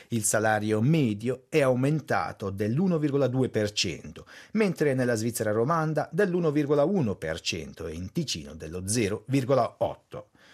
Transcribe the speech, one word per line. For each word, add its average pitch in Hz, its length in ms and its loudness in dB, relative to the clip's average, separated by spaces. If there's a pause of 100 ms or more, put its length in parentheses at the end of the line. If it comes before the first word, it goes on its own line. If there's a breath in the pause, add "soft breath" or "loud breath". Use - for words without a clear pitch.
il 110 160 -2
salario 107 560 2
medio 123 680 0
è 160 120 2
aumentato 123 880 0
dell'uno 131 480 0
virgola 139 300 2
due 123 200 0
per 107 220 0
cento, - 560 -6 (280 loud breath)
mentre 175 400 2
nella 123 200 2
Svizzera 110 380 -2
romanda 151 580 0
dell'uno 175 400 0
virgola 143 320 2
uno 151 320 2
per 80 260 -6
cento 78 460 -8
e 82 60 -8
in 90 180 -8
Ticino 80 460 -6
dello 85 320 -8
zero 107 400 0
virgola 127 500 2
otto. - 520 -6 (240 soft breath)